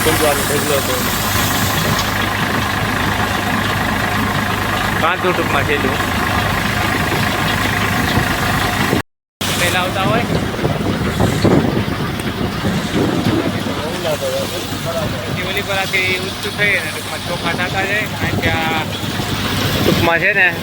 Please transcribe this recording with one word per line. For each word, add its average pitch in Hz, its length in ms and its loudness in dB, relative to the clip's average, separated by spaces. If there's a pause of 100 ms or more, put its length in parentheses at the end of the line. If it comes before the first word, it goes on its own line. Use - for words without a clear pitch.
ગુંદવાનું 151 460 2
ઢગલો 143 280 2
હતો. 131 180 0 (4000)
કાંદો 170 300 0
ટૂંકમાં 151 360 0
છે 147 160 2
જો. 131 80 0 (3750)
પહેલા 175 220 2
આવતા 190 240 0
હોય. 208 200 2 (4000)
પછી 185 240 -2
ઓલી 196 180 -2
પર 196 140 0
આથી 190 380 0
ઊંચું 190 380 -4
થઈ 202 200 2
અને 160 140 -2
ટૂંકમાં 156 360 -6
ચોખા 175 300 -2
થતા 185 320 0
જાય. 208 240 0
કારણ - 320 0
કે 165 60 4
આ 160 300 0 (1000)
ટૂંકમાં 170 400 4
છે 196 160 4
ને 185 80 6 (140)